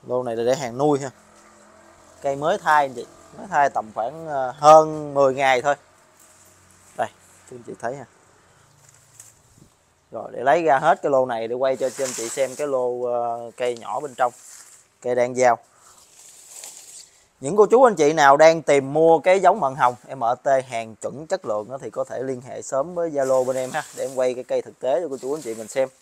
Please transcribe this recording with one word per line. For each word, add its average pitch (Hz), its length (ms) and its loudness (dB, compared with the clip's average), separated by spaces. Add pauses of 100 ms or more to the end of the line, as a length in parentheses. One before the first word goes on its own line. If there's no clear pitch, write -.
Lô 123 160 -2
này 117 120 -6
là 117 80 -4
để 123 120 2
hàng 123 220 -10
nuôi 143 220 2
ha. 135 100 -8 (1120)
Cây 139 140 -4
mới 160 220 -2
thai 156 280 2
anh 131 80 -10
chị. 117 120 -12 (320)
Mới 226 100 -18
thai 147 220 2
tầm 110 260 -6
khoảng, 151 320 -6
ờ, 131 240 -4
hơn 156 640 6
mười 139 200 4
ngày 131 280 0
thôi. 139 140 0 (1200)
Đây, 113 100 -4 (420)
chú 127 60 -18
anh 120 120 -20
chị 107 120 -16
thấy 123 160 -8
ha. 131 100 -16 (2000)
Rồi, 113 220 -14
để 117 100 -8
lấy 156 200 2
ra 143 160 2
hết 165 220 2
cái 156 100 -2
lô 131 140 2
này 113 220 -6
để 120 80 -6
quay 135 200 -2
cho, 131 140 -4
cho 135 160 -8
anh 127 80 -8
chị 117 160 -10
xem 131 260 -4
cái 147 120 -6
lô, 123 360 -4
ờ, 120 540 -6
cây 123 200 -4
nhỏ 107 220 -8
bên 143 160 -12
trong. 123 180 0 (680)
Cây 123 140 -2
đang 123 220 0
giao. 123 200 4 (1800)
Những 151 160 -4
cô 208 80 8
chú 233 180 6
anh 226 120 6
chị 151 180 4
nào 143 240 6
đang 160 240 6
tìm 139 320 2
mua 160 260 6
cái 185 200 2
giống 185 200 4
mận 135 160 -2
hồng 123 200 2 (200)
M 131 80 -8 (200)
T - 40 -2 (200)
hàng 113 280 -10
chuẩn 127 320 -12
chất 185 180 -8
lượng 107 260 -6
á, 135 100 -12
thì 120 80 -12
có 131 140 -8
thể 120 200 -8
liên 131 180 -8
hệ 110 200 -16
sớm 143 340 -6
với 170 140 -4
Zalo 131 340 0
bên 127 120 -2
em 131 160 -6
ha, 151 120 -6 (140)
để - 60 -8
em 135 120 -8
quay 127 180 -2
cái 123 100 -10
cây 131 180 -4
thực - 180 -18
tế 143 220 -2
cho 165 80 -8
cô 135 80 -10
chú 131 180 -6
anh 160 60 -12
chị 113 140 -10
mình 110 120 -14
xem. 131 220 -2 (120)